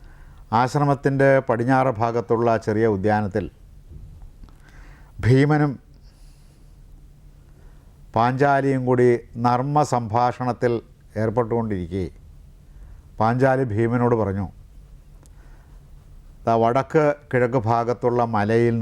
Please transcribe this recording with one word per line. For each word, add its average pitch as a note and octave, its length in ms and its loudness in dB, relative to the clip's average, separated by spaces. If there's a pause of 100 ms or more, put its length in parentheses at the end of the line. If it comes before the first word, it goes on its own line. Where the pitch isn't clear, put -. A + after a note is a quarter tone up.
(600)
ആശ്രമത്തിൻ്റെ C#3 680 2 (200)
പടിഞ്ഞാറ് B2+ 500 2
ഭാഗത്തുള്ള A#2 560 0 (120)
ചെറിയ A2 180 0 (100)
ഉദ്യാനത്തിൽ G#2 500 -2 (1800)
ഭീമനും C#3+ 480 4 (2500)
പാഞ്ചാലിയും C3+ 720 2
കൂടി B2 220 4 (380)
നർമ്മ C#3+ 360 0 (100)
സംഭാഷണത്തിൽ A#2+ 760 -2 (500)
ഏർപ്പെട്ടുകൊണ്ടിരിക്കെ G#2+ 840 -2 (1120)
പാഞ്ചാലി C3 460 0 (100)
ഭീമനോട് A#2+ 480 0
പറഞ്ഞു, G2 240 -6 (2000)
"ദാ A#2 160 2
വടക്ക് C3+ 420 0 (280)
കിഴക്ക് B2 280 0 (100)
ഭാഗത്തുള്ള A#2+ 520 0 (140)
മലയിൽ A2+ 460 2